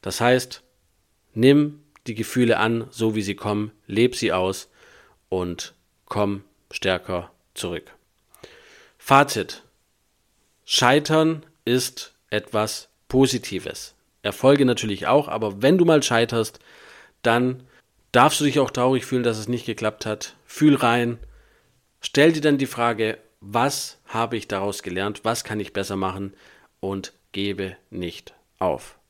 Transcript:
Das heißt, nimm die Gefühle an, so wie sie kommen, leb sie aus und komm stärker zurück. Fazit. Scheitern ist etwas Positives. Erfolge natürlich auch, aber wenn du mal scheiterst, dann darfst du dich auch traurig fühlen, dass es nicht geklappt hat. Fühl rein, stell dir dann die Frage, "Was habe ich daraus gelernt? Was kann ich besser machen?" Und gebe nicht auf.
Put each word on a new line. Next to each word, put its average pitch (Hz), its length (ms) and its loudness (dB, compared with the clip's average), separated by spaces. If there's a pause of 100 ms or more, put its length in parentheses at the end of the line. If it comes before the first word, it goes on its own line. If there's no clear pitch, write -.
Das 101 200 -6
heißt, 123 420 2 (680)
nimm 143 500 4 (240)
die 110 80 -8
Gefühle 117 420 0
an, 117 320 -2
so 113 260 -2
wie 107 60 -2
sie 98 140 -6
kommen, 104 360 -4 (140)
leb 120 300 0
sie 104 160 -2
aus 92 380 -4 (580)
und 90 460 -6 (320)
komm 101 380 -4 (280)
stärker 90 600 -6 (220)
zurück. 85 380 -10 (1040)
Fazit. - 680 2 (1000)
Scheitern 151 840 2 (200)
ist - 480 -2 (160)
etwas - 580 -4 (220)
Positives. - 880 -2 (260)
Erfolge 135 440 4
natürlich 107 420 -2
auch, 139 200 2
aber 104 340 -6
wenn 151 160 4
du 175 60 4
mal 160 180 4
scheiterst, 117 580 0 (640)
dann 123 400 2 (480)
darfst 131 280 6
du 147 60 0
dich 143 140 2
auch 131 120 0
traurig 127 340 0
fühlen, 127 180 -2
dass 117 140 0
es 107 100 -10
nicht 120 180 -6
geklappt 110 400 -6
hat. 107 300 -8 (100)
Fühl 151 300 4
rein, 120 420 0 (840)
stell 151 300 4
dir 156 100 -2
dann 147 160 2
die 135 80 0
Frage, 113 520 -2 (220)
"Was 117 680 -4
habe 117 320 -4
ich 101 100 -8
daraus 98 360 -4
gelernt? 95 400 -6
Was 113 200 -2
kann 107 160 -6
ich 98 140 -10
besser 98 220 -6
machen?" 98 380 -6 (460)
Und 98 340 -8 (180)
gebe 98 440 -6 (140)
nicht - 440 -12 (240)
auf. 85 400 -6 (120)